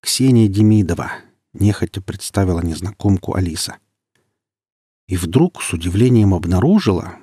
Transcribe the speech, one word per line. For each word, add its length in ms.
"Ксения 460
Демидова", 640
нехотя 460
представила 600
незнакомку 760
Алиса. 440
И 80
вдруг 460
с 100
удивлением 640
обнаружила 880